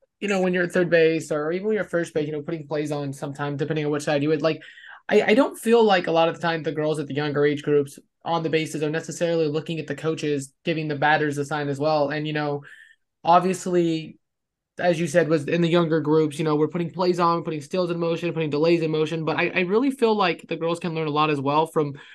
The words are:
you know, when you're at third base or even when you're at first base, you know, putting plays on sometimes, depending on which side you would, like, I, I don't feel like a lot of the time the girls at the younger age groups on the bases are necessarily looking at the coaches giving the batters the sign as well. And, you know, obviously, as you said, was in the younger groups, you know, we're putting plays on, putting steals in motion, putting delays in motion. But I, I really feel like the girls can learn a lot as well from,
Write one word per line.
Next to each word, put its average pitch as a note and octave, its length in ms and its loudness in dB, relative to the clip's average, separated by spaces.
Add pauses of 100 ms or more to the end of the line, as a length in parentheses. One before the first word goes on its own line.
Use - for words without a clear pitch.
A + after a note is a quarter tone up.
(200)
you G3+ 80 -6
know, G3 140 0
when F#3 140 0
you're F3+ 80 2
at F3 80 -2
third F3+ 180 2
base D#3+ 420 2
or D3+ 200 -2
even F#3 160 -4
when A3 80 0
you're G3 80 -2
at F3 80 -10
first E3+ 240 -4
base, D#3 100 0
you D3+ 60 -6
know, D3+ 100 -6
putting D3+ 260 -8
plays D3+ 240 -4
on C#3+ 220 -6
sometimes, C#3+ 460 -8
depending D3+ 260 -2
on D3 60 0
which D#3 120 -2
side C#3+ 200 0
you D3+ 60 2
would, D#3 120 2
like, D#3 220 0 (440)
I, G#3 140 4
I G#3 140 2
don't C#4 200 4
feel A3+ 280 4
like F#3+ 240 4
a E3 40 -2
lot E3 180 4
of D#3+ 60 -4
the E3 60 -16
time E3 220 -2
the D#3+ 80 -2
girls D3+ 260 -2
at D3+ 80 -4
the C3+ 80 -10
younger D3 320 0
age D3 160 0
groups D3 380 0 (260)
on E3 160 -2
the E3 80 -4
bases D#3 320 -2
are D3+ 80 0
necessarily E3 580 -2
looking D3+ 300 -4
at D3+ 80 -8
the D3+ 100 -8
coaches D3 560 -4 (140)
giving D#3 220 -2
the D3 80 -4
batters D3 400 2
the C#3+ 100 -4
sign D3 240 -4
as C#3 80 -4
well. D3 320 0
And, D3+ 160 -4
you D#3 80 -4
know, D3 300 -4 (600)
obviously, F3 960 2 (600)
as F3 200 2
you E3+ 80 0
said, D#3+ 200 4
was D3+ 200 0
in E3+ 140 2
the E3+ 60 4
younger E3 340 4
groups, D3+ 360 2
you E3 80 -2
know, D3+ 100 2
we're D3+ 120 2
putting E3+ 240 -4
plays F3+ 280 0
on, E3+ 240 2
putting D#3 180 -6
steals F3+ 280 -2
in E3+ 100 -4
motion, E3 320 -2
putting D#3 200 -4
delays D#3+ 320 2
in D#3 80 -2
motion. D#3 340 -2
But D#3 120 -2
I, E3+ 120 0
I F3+ 120 -2
really G#3+ 280 0
feel A3+ 260 0
like F3+ 320 -2
the E3+ 80 -6
girls E3 240 -2
can E3+ 140 -6
learn D#3+ 140 -4
a D3+ 40 -2
lot D3+ 200 2
as C#3+ 100 0
well D3 240 0
from, D3+ 280 -2 (220)